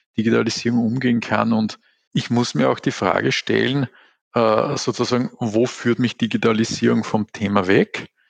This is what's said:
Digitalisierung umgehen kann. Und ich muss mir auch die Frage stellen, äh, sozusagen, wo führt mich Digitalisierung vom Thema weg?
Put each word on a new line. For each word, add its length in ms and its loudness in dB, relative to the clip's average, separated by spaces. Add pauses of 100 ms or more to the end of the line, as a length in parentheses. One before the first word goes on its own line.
(180)
Digitalisierung 600 0
umgehen 420 0
kann. 320 0
Und 260 -2 (320)
ich 180 -2
muss 240 0
mir 160 2
auch 100 -2
die 120 -2
Frage 400 0
stellen, 560 0 (460)
äh, 440 2
sozusagen, 600 -2
wo 260 0
führt 340 0
mich 180 0
Digitalisierung 840 2
vom 280 -2
Thema 360 0
weg? 420 2 (200)